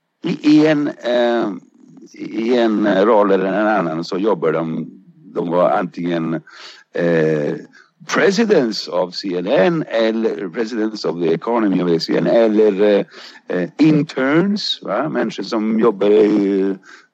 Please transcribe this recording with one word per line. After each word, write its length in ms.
I 440
en, 220
eh, 600
i 460
en 460
roll 280
eller 120
en 220
annan 380
så 140
jobbar 340
de, 340
de 160
var 200
antingen, 640
eh, 600
presidents 720
of 260
C 220
N 100
N 420
eller 600
presidents 560
of 160
the 140
economy 480
of 60
C 160
N 80
N 100
eller, 460
eh, 240
eh, 200
interns, 1040
va? 260
Människor 340
som 380
jobbar 300
i, 640